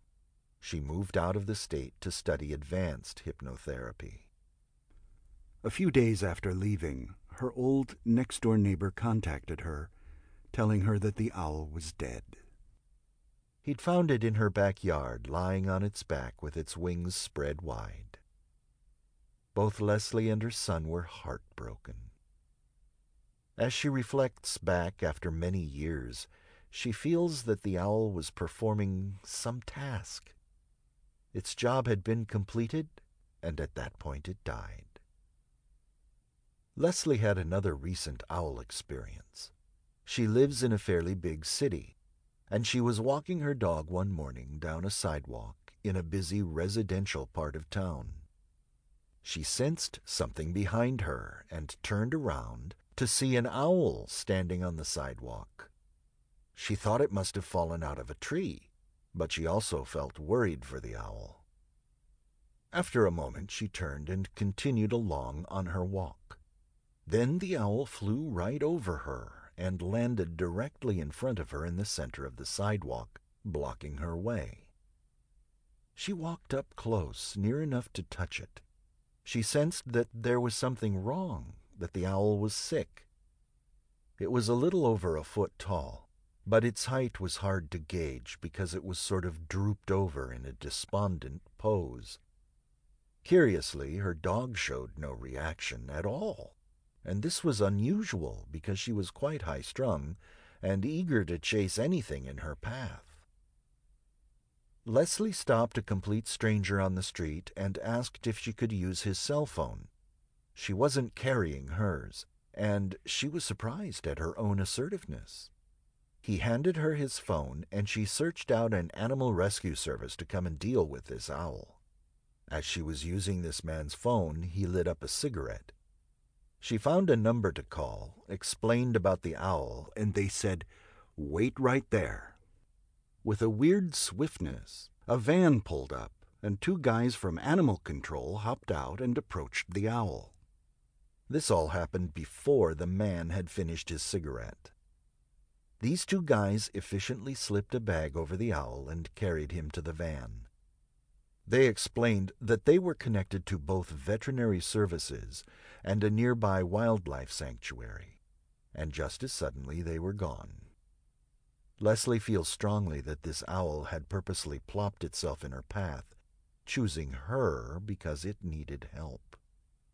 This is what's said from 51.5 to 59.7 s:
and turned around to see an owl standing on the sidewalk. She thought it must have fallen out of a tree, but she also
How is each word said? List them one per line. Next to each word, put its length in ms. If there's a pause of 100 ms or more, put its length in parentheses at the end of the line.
and 320
turned 300
around 640 (200)
to 120
see 280
an 100
owl 640
standing 560
on 140
the 80
sidewalk. 840 (840)
She 220
thought 260
it 100
must 240
have 80
fallen 400
out 160
of 100
a 60
tree, 540 (480)
but 140
she 160
also 380